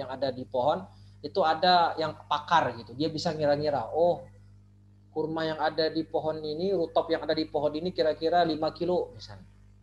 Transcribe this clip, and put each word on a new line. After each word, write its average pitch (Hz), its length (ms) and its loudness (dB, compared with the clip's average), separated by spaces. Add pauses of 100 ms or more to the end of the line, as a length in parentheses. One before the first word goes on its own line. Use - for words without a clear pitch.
yang 131 80 -10
ada 131 240 -4
di 123 160 -10
pohon, 147 320 0 (400)
itu 147 240 -4
ada 165 560 4
yang 156 240 -4
pakar 147 560 2
gitu. 117 160 -16
Dia 156 160 -2
bisa 156 240 -4
ngira-ngira, 143 560 0
oh, 165 320 2 (880)
kurma 160 320 -2
yang 156 160 -4
ada 156 320 0
di 160 120 0
pohon 156 360 -2
ini, 160 320 -2
rutab 165 360 0
yang 160 120 0
ada 156 160 0
di 156 80 -2
pohon 147 280 0
ini 175 200 -4
kira-kira 160 480 2
lima 156 320 0
kilo 175 400 -2
misalnya. - 320 -18 (380)